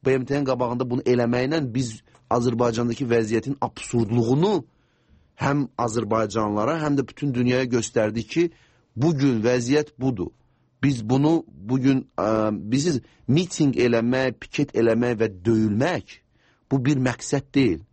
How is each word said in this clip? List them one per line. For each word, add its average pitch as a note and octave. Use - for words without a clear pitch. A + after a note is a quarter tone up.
B C3
M C3
T-nin C#3+
qabağında B2
bunu B2
eləməklə B2
biz A#2
Azərbaycandakı A#2+
vəziyyətin A2+
absurdluğunu A#2+
həm C#3+
azərbaycanlılara, A2
həm C#3+
də C3+
bütün C#3+
dünyaya B2
göstərdik A2+
ki, E3+
bugün C3+
vəziyyət B2+
budur. B2
Biz C3
bunu D3
bugün, B2+
ə, G#2+
biziz, B2
miting D3
eləmək, A#2+
piket -
eləmək A#2
və A2
döyülmək A2+
bu C3+
bir C#3
məqsəd B2+
deyil. A2